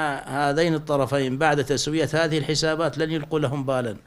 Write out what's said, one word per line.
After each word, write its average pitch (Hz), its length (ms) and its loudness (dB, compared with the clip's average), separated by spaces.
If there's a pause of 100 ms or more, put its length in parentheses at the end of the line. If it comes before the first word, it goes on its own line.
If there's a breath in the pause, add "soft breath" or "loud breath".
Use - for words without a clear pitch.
(260)
هذين 147 480 2
الطرفين 139 640 0
بعد 147 260 2
تسوية 151 500 0
هذه 160 240 2
الحسابات 156 600 0
لن 156 120 0
يلقوا 156 280 -2
لهم 143 260 -2
بالا، 127 320 -2 (100)